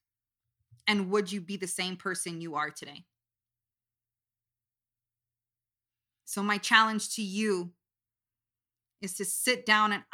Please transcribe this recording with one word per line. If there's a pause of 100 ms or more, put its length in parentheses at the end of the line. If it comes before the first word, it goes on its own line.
(880)
And
would
you
be
the
same
person
you
are
today? (3250)
So
my
challenge
to
you (1300)
is
to
sit
down
and